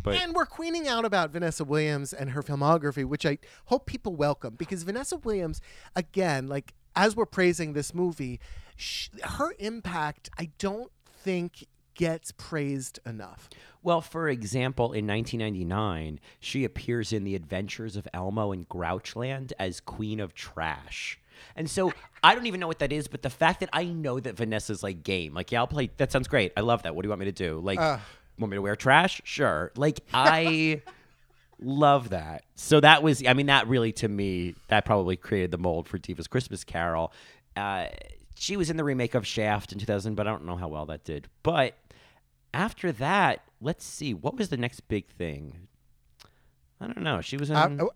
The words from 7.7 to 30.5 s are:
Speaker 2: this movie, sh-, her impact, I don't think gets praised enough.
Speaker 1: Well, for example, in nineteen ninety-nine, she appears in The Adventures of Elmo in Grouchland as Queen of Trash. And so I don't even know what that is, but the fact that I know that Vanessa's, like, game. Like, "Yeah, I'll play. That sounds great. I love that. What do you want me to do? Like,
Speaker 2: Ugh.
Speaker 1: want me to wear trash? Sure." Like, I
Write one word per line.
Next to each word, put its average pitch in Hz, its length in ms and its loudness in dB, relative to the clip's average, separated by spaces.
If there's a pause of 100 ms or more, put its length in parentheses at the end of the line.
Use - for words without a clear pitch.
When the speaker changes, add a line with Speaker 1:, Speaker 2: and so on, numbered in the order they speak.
Speaker 2:
this 143 200 -4
movie, 160 460 -2 (380)
sh-, - 320 -8 (160)
her 320 340 -4
impact, 180 800 -6
I 165 200 -6
don't 208 340 -6 (320)
think 180 420 -2 (280)
gets 165 360 -2
praised 139 760 -4
enough. 107 440 -12 (340)
Speaker 1:
Well, 170 180 4
for 160 280 -4
example, 123 640 0
in 107 140 -2
nineteen 113 340 -2
ninety-nine, 90 800 -2 (180)
she - 240 -4
appears 117 500 -4
in 104 120 0
The 98 100 -2
Adventures 95 640 -6
of 104 180 -8
Elmo 101 380 -2
in 90 140 -6
Grouchland 120 920 -6
as 92 220 -4
Queen 107 400 -6
of 98 140 -6
Trash. - 840 -8 (360)
And 160 160 -6
so 185 220 0 (300)
I 180 120 10
don't 240 120 -2
even 185 140 -2
know 175 60 -2
what 160 140 -4
that 139 120 0
is, 147 140 -2
but - 160 -10
the 131 80 -4
fact 170 300 2
that 185 120 -2
I 165 120 0
know 156 340 -4
that 113 180 -6
Vanessa's, 110 460 -2
like, 95 220 -6
game. 87 300 -2
Like, 90 180 -6
"Yeah, 120 80 2
I'll 123 80 2
play. 139 280 -2
That 135 160 2
sounds 127 160 2
great. 110 280 2
I 104 60 0
love 117 200 2
that. 82 140 -6
What 92 60 -2
do 98 40 -4
you 104 40 -2
want 98 100 -4
me 98 60 -2
to 98 60 -2
do? 82 280 -4
Like, 98 200 -2
Speaker 2:
Ugh. 147 200 2 (380)
Speaker 1:
want 107 120 -2
me 98 60 -4
to 101 60 -2
wear 101 140 0
trash? 156 480 6
Sure." 92 520 0
Like, 147 240 0 (120)
I 156 720 4 (380)